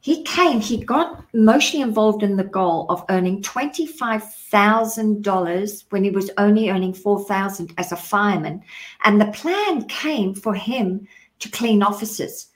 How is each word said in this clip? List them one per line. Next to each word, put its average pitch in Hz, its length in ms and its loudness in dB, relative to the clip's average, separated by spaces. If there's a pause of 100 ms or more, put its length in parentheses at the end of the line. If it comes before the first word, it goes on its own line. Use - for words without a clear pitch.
He 320 220 0
came, 311 380 2
he 226 160 -2
got - 560 -2
emotionally 254 500 4
involved 214 400 2
in 196 140 0
the 190 80 0
goal 180 420 0
of 175 220 -2
earning 185 320 0
twenty-five 247 800 -4 (100)
thousand 214 920 0
dollars 190 640 -2
when 196 160 0
he 202 40 2
was 196 280 -2
only 208 320 4
earning 185 240 0
four 202 320 0
thousand 196 520 -4
as - 140 -4
a 170 60 -6
fireman. 185 640 -2 (400)
And 208 160 6
the 214 140 6
plan 359 560 -2
came 233 440 -2
for 202 200 -4
him 202 520 -4 (340)
to - 120 -12
clean 220 320 2
offices. - 720 -4